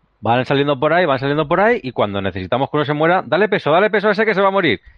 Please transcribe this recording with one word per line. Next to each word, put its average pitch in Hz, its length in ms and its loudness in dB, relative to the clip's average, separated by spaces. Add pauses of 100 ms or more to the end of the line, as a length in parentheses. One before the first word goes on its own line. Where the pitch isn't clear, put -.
(220)
van 120 240 2
saliendo 143 340 0
por 151 120 0
ahí, 180 140 2
van 135 140 0
saliendo 143 280 -2
por 170 140 0
ahí, 226 220 2
y 131 80 -8
cuando 101 300 -2
necesitamos 95 500 -4
que 147 60 -2
uno 151 80 0
se 139 80 -4
muera, 165 320 0
"Dale 165 220 0
peso, 185 240 -2
dale 190 200 4
peso 202 160 0
a 214 60 2
ese 185 120 0
que 208 80 0
se 190 80 0
va 202 60 2
a 190 40 2
morir". 170 300 0 (160)